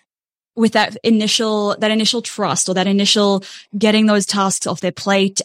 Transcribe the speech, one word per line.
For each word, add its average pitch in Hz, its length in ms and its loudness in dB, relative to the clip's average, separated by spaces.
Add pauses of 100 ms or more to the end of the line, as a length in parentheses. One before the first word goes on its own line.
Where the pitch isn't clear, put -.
(560)
with 226 160 2
that 214 320 0
initial, 214 720 0
that 214 140 0
initial 220 300 0
trust, 180 460 -4
or 185 60 -2
that 214 140 0
initial 202 560 2 (320)
getting 214 300 4
those 208 200 2
tasks 190 400 -2
off - 140 -4
their 185 100 -4
plate 196 540 0